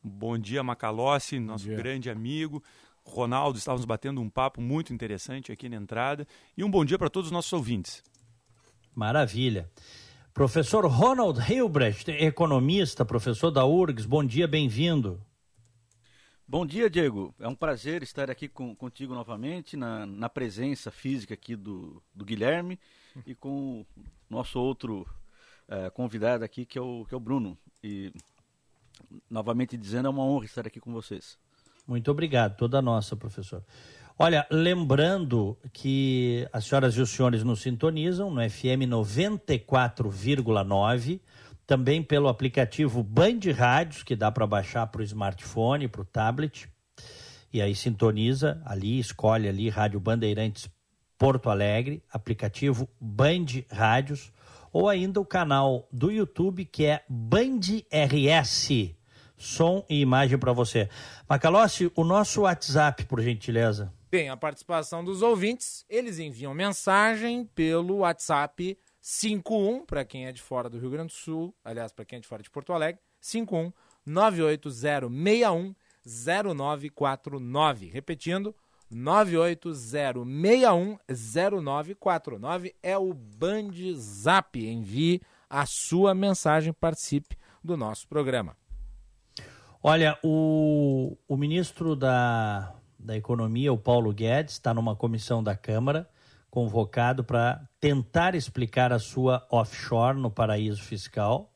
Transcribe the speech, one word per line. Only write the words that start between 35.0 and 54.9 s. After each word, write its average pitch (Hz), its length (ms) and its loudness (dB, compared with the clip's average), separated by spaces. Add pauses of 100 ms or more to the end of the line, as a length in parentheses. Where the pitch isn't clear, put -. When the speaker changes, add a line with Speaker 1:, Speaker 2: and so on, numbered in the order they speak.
Speaker 3:
que 127 800 0
as 113 120 -4
senhoras 131 300 4
e 127 60 2
os 123 80 2
senhores 120 340 2
nos 113 180 0
sintonizam 160 680 -2
no 135 120 -2
F 113 260 -2
M 131 180 2
noventa 123 720 0
e 117 40 -2
quatro 123 480 0
vírgula 110 560 0
nove, 117 560 2 (460)
também 139 380 2
pelo 143 240 4
aplicativo 127 760 0
Band 160 380 4 (160)
Rádios, 139 480 2
que 123 120 -4
dá 107 160 2
pra 113 140 0
baixar 104 420 0
pro 110 140 -8
smartphone, 107 840 -2
pro 101 180 -8
tablet, 127 640 -2 (840)
e 117 80 -2
aí 101 140 0
sintoniza 120 920 0
ali, 110 340 -2
escolhe 110 480 0
ali 101 200 -2
Rádio 104 320 0
Bandeirantes 110 720 -2 (480)
Porto 131 320 2
Alegre, 107 640 0
aplicativo 120 760 -2 (140)
Band 131 720 0
Rádios, 123 600 0 (400)
ou 180 160 4
ainda 190 320 2